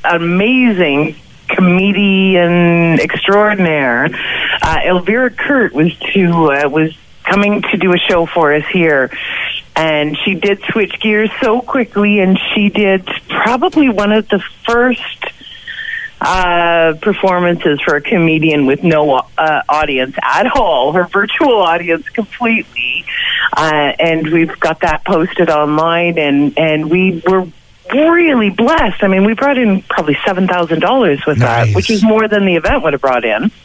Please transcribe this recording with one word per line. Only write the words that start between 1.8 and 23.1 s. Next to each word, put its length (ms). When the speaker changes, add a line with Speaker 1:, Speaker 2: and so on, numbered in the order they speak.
Speaker 1:
extraordinaire. 1080
Uh, 240
Elvira 440
Kurt 440
was 220
to, 380
uh, 160
was 280
coming 380
to 140
do 160
a 60
show 280
for 280
us 180
here. 380
And 420
she 160
did 260
switch 300
gears 300
so 200
quickly, 600
and 180
she 160
did 380
probably 600
one 240
of 160
the 120
first, 580
uh, 840
performances 800
for 140
a 40
comedian 680
with 180
no, 400
uh, 300
audience 540
at 320
all, 380
her 120
virtual 560
audience 500
completely. 960